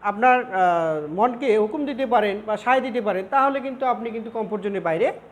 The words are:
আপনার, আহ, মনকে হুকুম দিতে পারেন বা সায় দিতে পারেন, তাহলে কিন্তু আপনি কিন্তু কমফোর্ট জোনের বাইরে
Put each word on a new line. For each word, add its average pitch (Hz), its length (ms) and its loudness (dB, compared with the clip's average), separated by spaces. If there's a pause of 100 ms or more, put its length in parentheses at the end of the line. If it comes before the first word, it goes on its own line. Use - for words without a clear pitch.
আপনার, 226 380 4
আহ, 220 120 -8 (580)
মনকে 226 480 2
হুকুম 214 280 0
দিতে 269 200 -2
পারেন 214 400 2
বা 214 120 -2
সায় 254 240 2
দিতে 247 200 -4
পারেন, 190 280 -2
তাহলে 277 300 2
কিন্তু 269 260 -6
আপনি 233 240 -2
কিন্তু 220 200 -10
কমফোর্ট 208 340 -6
জোনের 196 180 -4
বাইরে 170 300 0 (200)